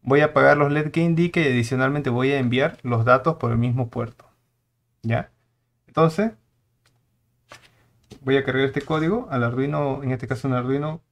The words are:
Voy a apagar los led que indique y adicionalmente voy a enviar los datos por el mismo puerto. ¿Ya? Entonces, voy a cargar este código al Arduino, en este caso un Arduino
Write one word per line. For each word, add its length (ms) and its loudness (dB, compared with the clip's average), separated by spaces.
Voy 180 4
a 60 4
apagar 300 4
los 160 2
led 180 -2
que 100 0
indique 420 2
y 100 2
adicionalmente 580 0
voy 220 0
a 80 0
enviar 420 0
los 220 0
datos 320 2
por 160 -2
el 60 0
mismo 300 -2
puerto. 360 -10
¿Ya? 280 -4
Entonces, 460 0
voy 140 2
a 80 0
cargar 200 0
este 180 -4
código 480 -2
al 140 -2
Arduino, 580 -4
en 80 -4
este 160 -6
caso 220 -6
un 60 0
Arduino 460 -4